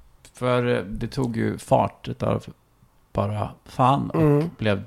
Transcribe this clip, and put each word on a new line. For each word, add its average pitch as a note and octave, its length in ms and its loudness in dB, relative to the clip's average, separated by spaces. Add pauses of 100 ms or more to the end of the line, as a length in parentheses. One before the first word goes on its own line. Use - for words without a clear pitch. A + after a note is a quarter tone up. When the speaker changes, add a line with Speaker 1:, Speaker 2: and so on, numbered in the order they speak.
(320)
Speaker 1:
för B2 300 0 (260)
det A2 200 -4
tog A#2+ 280 -2
ju G#2+ 220 0
fart - 500 -4
utav - 360 -4 (680)
bara G#2 380 -2 (140)
fan C3 460 2
och D#3+ 120 0
Speaker 2:
Mm. D3+ 360 4
Speaker 1:
blev G#2 280 0